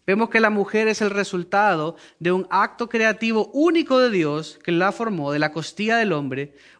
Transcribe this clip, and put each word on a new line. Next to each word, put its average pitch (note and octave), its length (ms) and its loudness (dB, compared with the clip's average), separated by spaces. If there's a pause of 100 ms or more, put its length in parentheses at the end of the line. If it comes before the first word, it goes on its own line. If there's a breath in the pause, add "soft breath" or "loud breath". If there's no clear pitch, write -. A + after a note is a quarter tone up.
(120)
Vemos A3 180 0
que A3+ 120 2
la A3 80 6
mujer G#3+ 400 0
es G#3+ 120 -2
el G#3 80 2
resultado F#3 840 0 (240 loud breath)
de F3 140 0
un F#3 160 0
acto A3 400 -2
creativo A3 640 0
único D#4 440 2
de B3+ 120 4
Dios D#3 520 -2
que F3 120 -2
la F#3 180 2
formó F#3+ 400 -4
de D3 80 0
la D3+ 140 0
costilla G#3 420 -4
del A3 160 0
hombre, C#3+ 420 -4 (260 loud breath)